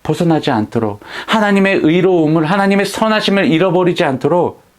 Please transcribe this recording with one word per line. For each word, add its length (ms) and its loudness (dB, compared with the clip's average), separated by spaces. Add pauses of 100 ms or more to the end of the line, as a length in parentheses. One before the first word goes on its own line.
벗어나지 480 0
않도록, 500 -4 (260)
하나님의 560 0
의로움을, 600 2
하나님의 400 0
선하심을 600 0
잃어버리지 560 0
않도록, 600 -2 (160)